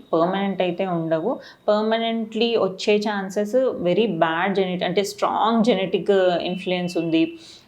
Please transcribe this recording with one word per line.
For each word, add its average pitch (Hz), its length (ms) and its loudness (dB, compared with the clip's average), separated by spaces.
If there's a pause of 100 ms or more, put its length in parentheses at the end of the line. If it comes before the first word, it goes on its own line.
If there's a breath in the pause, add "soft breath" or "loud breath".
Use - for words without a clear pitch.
(120)
పర్మనెంట్ 190 500 0
అయితే 180 240 -2
ఉండవు. 165 520 -2 (300 loud breath)
పర్మనెంట్లీ 226 880 0
వచ్చే 202 400 0
ఛాన్సెస్ 208 580 -2
very 220 520 2
bad 165 460 0
genet-, 180 320 0
అంటే 180 180 0
స్ట్రాంగ్ 208 600 0
జెనెటిక్ 190 460 0 (300)
ఇన్‌ఫ్లుయెన్స్ 180 580 -4
ఉంది 165 400 0 (300 loud breath)